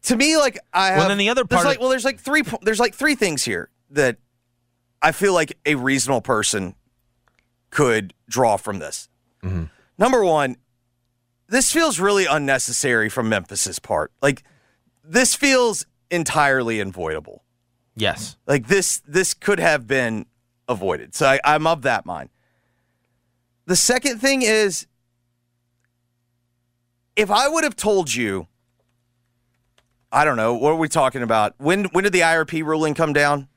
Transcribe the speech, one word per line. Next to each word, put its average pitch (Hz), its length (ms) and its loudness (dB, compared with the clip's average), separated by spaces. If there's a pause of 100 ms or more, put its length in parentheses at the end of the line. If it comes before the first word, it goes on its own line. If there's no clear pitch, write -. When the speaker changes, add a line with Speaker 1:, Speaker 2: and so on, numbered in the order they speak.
Speaker 1:
to 254 120 0
me, 302 220 2
like, 269 220 0 (140)
I 190 180 2
Speaker 2:
Well, 190 100 2
Speaker 1:
have, 185 80 2
Speaker 2:
then 202 80 0
the 202 120 0
other 247 140 0
Speaker 1:
there's - 140 0
Speaker 2:
part 175 80 4
Speaker 1:
like, 277 120 0
Speaker 2:
of 220 40 -6
Speaker 1:
well, 254 80 0
there's, 254 160 -2
like, 269 140 -4
three 294 240 0
po-, 226 180 -6
there's, 214 180 0
like, 240 140 2
three 285 220 0
things 165 280 -2
here 92 260 -6 (220)
that 139 260 2 (840)
I 156 100 4
feel 190 220 2
like 160 320 0
a 147 100 2
reasonable 131 460 0
person 104 540 -2 (920)
could 110 440 0 (160)
draw 113 280 2
from 98 220 -8
this. 76 300 -12 (340)
Speaker 2:
Mm-hmm. 87 220 -6 (320)
Speaker 1:
Number 220 260 2
one, 147 340 0 (920)
this 247 220 0
feels 302 280 0
really 196 260 2
unnecessary 135 840 0
from 113 200 -4
Memphis's 98 500 -4
part. - 320 -4 (100)
Like, 135 220 0 (600)
this 233 320 2
feels 254 500 0 (240)
entirely 135 680 0
avoidable. 80 640 -8 (520)
Speaker 2:
Yes. - 420 -4 (100)
Speaker 1:
Like, 131 200 0
this, 190 380 0
this 170 280 -2
could 202 260 -2
have 156 260 2
been 113 400 -2 (420)
avoided. 90 460 -4
So 147 140 2
I, 135 160 4
I'm 151 240 2
of 165 160 -2
that 117 220 -2
mind. 76 240 -12 (1400)
The 180 100 0
second 247 440 0
thing 269 220 2
is, 214 460 0 (2250)
if 208 140 0
I 226 180 2
would 320 160 0
have 285 120 -2
told 190 380 0
you, 98 340 -4 (1600)
I 143 140 4
don't 139 120 0
know, 113 180 0
what 131 160 2
are 165 40 2
we 160 120 -2
talking 135 340 0
about? 110 360 0
When, 185 280 0
when 185 180 0
did 202 100 0
the 180 100 4
I 165 140 2
R 160 80 0
P 160 180 -6
ruling 156 300 -2
come 151 200 -2
down? 143 440 0